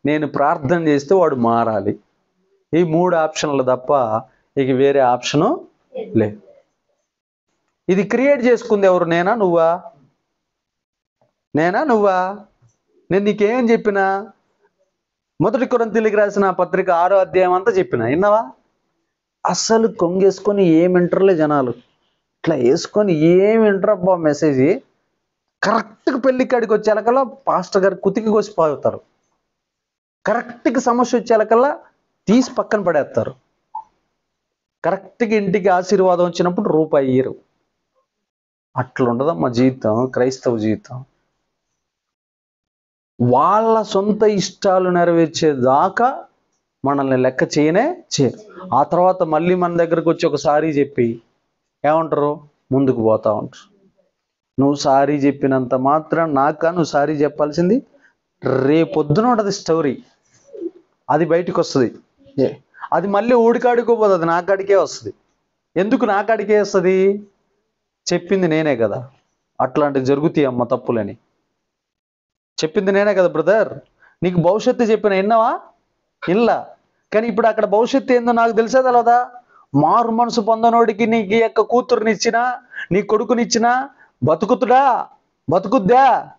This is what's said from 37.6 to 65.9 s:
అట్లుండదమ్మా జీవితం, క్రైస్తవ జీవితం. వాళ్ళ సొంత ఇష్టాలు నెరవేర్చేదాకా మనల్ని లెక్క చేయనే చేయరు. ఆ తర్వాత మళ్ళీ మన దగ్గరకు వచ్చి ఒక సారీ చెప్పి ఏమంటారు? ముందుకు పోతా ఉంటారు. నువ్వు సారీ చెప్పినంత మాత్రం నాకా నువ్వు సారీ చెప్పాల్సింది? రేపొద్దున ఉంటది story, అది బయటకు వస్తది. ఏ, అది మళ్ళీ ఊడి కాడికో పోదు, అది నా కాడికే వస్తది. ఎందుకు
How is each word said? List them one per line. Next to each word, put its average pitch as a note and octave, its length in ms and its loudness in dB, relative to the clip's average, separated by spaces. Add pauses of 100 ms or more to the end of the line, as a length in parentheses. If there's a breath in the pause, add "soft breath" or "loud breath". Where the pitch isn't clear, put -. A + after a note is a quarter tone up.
అట్లుండదమ్మా C3+ 720 -2
జీవితం, B2 580 0
క్రైస్తవ B2+ 500 -2
జీవితం. A2 480 -6 (2250)
వాళ్ళ G3 600 2
సొంత G3+ 420 -2
ఇష్టాలు F#3 640 0
నెరవేర్చేదాకా E3+ 1300 0 (600)
మనల్ని C3+ 320 0
లెక్క C3 400 -2
చేయనే G3 460 0 (180)
చేయరు. - 540 -6
ఆ C#3 80 2
తర్వాత F3+ 400 0
మళ్ళీ E3 320 0
మన F3 220 -2
దగ్గరకు E3 320 0
వచ్చి E3 180 -2
ఒక D3 80 -2
సారీ D3+ 340 0
చెప్పి C3+ 520 -2 (640)
ఏమంటారు? D3 540 -2 (320)
ముందుకు C3 320 0
పోతా A2 300 0
ఉంటారు. - 560 -12 (720)
నువ్వు C#3 160 2
సారీ C#3 420 0
చెప్పినంత C3+ 580 0
మాత్రం D#3 600 -2
నాకా D3+ 340 0
నువ్వు F3 140 -2
సారీ D3 300 -2
చెప్పాల్సింది? D3+ 720 -2 (840 soft breath)
రేపొద్దున D3+ 600 0
ఉంటది A3 260 0
story, D#3+ 520 -4 (1080)
అది D3+ 160 0
బయటకు E3+ 340 -2
వస్తది. C3+ 360 -2 (440)
ఏ, A2 140 0 (400 loud breath)
అది E3+ 140 -2
మళ్ళీ G#3+ 280 0
ఊడి A#3 240 2
కాడికో A#3+ 360 0
పోదు, G#3+ 180 2
అది E3 120 0
నా E3+ 160 0
కాడికే G3 340 0
వస్తది. C3 380 -2 (640)
ఎందుకు G#3+ 280 0